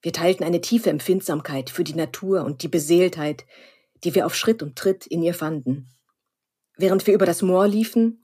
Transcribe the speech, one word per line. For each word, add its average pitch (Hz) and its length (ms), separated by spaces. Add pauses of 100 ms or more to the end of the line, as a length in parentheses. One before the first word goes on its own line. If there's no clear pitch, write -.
Wir 170 120
teilten 180 300
eine 170 180
tiefe 226 280
Empfindsamkeit 151 800
für 175 140
die 151 100
Natur 170 500
und 139 200
die 170 40
Beseeltheit, 165 800 (580)
die 175 120
wir 160 100
auf - 100
Schritt 226 280
und 147 120
Tritt 190 300
in 165 160
ihr 170 140
fanden. 147 540 (880)
Während 190 280
wir 208 80
über 196 140
das 170 160
Moor 185 240
liefen 226 560